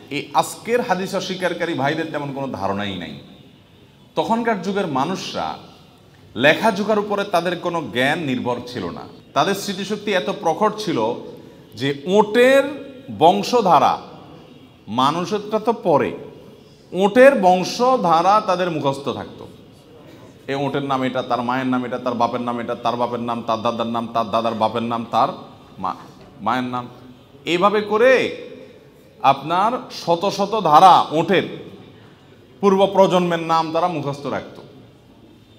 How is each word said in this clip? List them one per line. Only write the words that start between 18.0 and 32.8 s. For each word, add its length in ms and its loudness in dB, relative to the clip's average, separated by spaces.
তাদের 240 0
মুখস্থ 380 -4
থাকতো। 380 -8
এ 60 -2
ওটের 280 -2
নাম 200 -2
এটা, 200 -2
তার 200 -2
মায়ের 240 -2
নাম 180 0
এটা, 140 -6
তার 160 -4
বাপের 260 0
নাম 200 -4
এটা, 140 -6
তার 220 -4
বাপের 240 -4
নাম, 260 -6
তার 160 -2
দাদার 240 -2
নাম, 280 -4
তার 160 -2
দাদার 240 0
বাপের 280 0
নাম, 280 -4
তার 180 2
মা-, 160 -4
মায়ের 240 -2
নাম, 240 -8
এইভাবে 360 2
করে 560 2
আপনার 500 2
শত 380 -2
শত 360 -2
ধারা 460 10
ওটের 320 2
পূর্ব 260 4